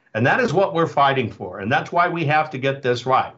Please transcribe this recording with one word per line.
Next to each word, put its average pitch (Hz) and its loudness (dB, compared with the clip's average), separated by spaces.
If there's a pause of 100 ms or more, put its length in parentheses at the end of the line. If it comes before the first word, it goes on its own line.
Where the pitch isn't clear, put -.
(140)
And 120 0
that 208 2
is 240 -2
what 180 2
we're 165 2
fighting 135 2
for. 92 -12
And 101 -4
that's 151 -2
why 175 2
we 170 -4
have 151 0
to 131 -10
get 135 -2
this 123 0
right. 127 2